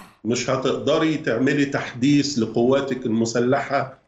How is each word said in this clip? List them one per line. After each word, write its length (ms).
مش 240
هتقدري 680
تعملي 480
تحديث 760
لقواتك 640
المسلحة 1040